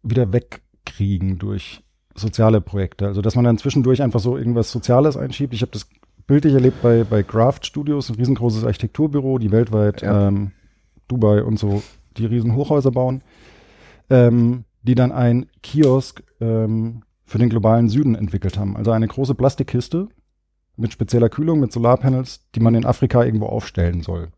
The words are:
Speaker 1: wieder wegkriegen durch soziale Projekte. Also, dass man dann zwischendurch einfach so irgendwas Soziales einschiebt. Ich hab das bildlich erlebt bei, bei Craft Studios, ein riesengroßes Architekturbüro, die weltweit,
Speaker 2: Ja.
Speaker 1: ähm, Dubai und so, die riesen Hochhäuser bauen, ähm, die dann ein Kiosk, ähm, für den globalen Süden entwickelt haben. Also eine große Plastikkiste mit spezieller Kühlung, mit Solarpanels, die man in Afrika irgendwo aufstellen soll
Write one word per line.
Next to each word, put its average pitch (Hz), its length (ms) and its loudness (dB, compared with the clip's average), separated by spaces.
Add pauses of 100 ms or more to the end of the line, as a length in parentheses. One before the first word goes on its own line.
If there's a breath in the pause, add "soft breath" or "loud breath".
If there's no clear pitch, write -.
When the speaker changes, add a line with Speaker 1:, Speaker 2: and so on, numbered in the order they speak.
Speaker 1:
wieder 110 300 0
wegkriegen 95 1040 -4
durch 101 440 -8 (320)
soziale 110 460 2
Projekte. 98 460 -6
Also, 101 140 -4
dass 104 140 -2
man 120 100 2
dann 117 120 4
zwischendurch 131 440 0
einfach 123 180 -2
so 120 180 -2
irgendwas 117 340 -2
Soziales 131 460 0
einschiebt. 135 360 -8
Ich 110 80 -6
hab 123 100 -4
das - 160 -12 (380)
bildlich 143 300 4
erlebt 131 260 2
bei, 117 220 4
bei 107 180 0
Craft 117 420 0
Studios, 147 460 -6
ein 113 60 -6
riesengroßes 113 480 -2
Architekturbüro, 135 760 -2
die 110 140 -2
weltweit, 107 500 2
Speaker 2:
Ja. 101 280 2
Speaker 1:
ähm, 101 220 -2 (560)
Dubai 107 360 2
und 110 160 -2
so, 101 240 -2 (340)
die 110 80 -4
riesen 117 300 -2
Hochhäuser 143 360 0
bauen, 127 300 -2 (880 soft breath)
ähm, 120 540 4 (200)
die 127 120 2
dann 123 160 2
ein 123 360 0 (160)
Kiosk, 135 600 0 (160)
ähm, 113 640 -2 (260)
für 110 120 -4
den 120 100 4
globalen 113 400 4
Süden 127 240 2
entwickelt 95 460 -4
haben. 101 180 -4
Also 113 140 0
eine 113 160 2
große 131 260 -4
Plastikkiste 135 760 -2 (680)
mit 110 160 -4
spezieller 117 360 0
Kühlung, 156 300 0
mit 123 120 0
Solarpanels, 127 680 0 (120)
die 113 60 -4
man 117 160 4
in 113 100 0
Afrika 123 380 2
irgendwo 110 240 -2
aufstellen 87 560 -4
soll 85 240 -8 (100)